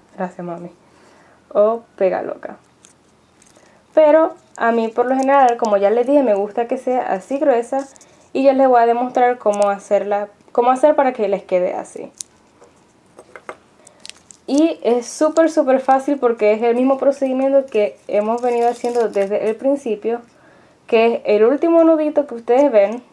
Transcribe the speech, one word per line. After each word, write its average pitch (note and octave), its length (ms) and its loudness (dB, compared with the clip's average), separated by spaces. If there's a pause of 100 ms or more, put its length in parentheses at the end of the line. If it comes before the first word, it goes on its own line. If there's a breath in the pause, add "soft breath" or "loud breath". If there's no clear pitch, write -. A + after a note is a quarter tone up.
(160)
Gracias, F3+ 300 -10
mami. F3 260 -14 (840 soft breath)
O A3 300 0 (140)
Pega F#3 240 -2
Loca. - 360 -12 (1400 soft breath)
Pero D#4 420 4 (200)
a A#3 160 -2
mí, A3+ 160 0
por A#3+ 180 -2
lo C4 120 -2
general, C4 400 4
como G#3+ 180 0
ya G3 140 2
les A#3+ 180 0
dije, C#4+ 160 4
me A3+ 100 2
gusta G#3 360 -4
que C4+ 80 -4
sea B3+ 340 -4
así C4+ 280 -6
gruesa. C4+ 460 0 (460 soft breath)
Y C4 120 -2
yo C4+ 100 4
les C4 140 2
voy B3 120 4
a A#3 60 4
demostrar B3 540 0
cómo G3+ 300 0
hacerla, G3+ 580 -4 (240)
cómo A#3+ 180 0
hacer D4 260 2
para C4 180 0
que G#3+ 140 -4
les F#3+ 160 -4
quede F3+ 300 -2
así. - 380 -14 (2250 loud breath)
Y D4+ 380 0
es A#3 240 -2
súper, D#4 420 0
súper C4 300 0
fácil C4+ 400 0
porque A3+ 340 0
es A3 80 -4
el A#3 140 0
mismo C4 240 0
procedimiento C4+ 680 0
que G#3 320 -4 (100)
hemos G#3+ 320 -2
venido A#3+ 300 0
haciendo A#3+ 400 -2
desde G3+ 400 -2
el A3 60 -4
principio, A#3 640 -4 (640 soft breath)
que A3+ 220 2
es A#3 180 -2
el G#3 180 2
último E4 400 4
nudito D4+ 440 0
que A#3 80 -12
ustedes B3 360 0
ven. A3 420 0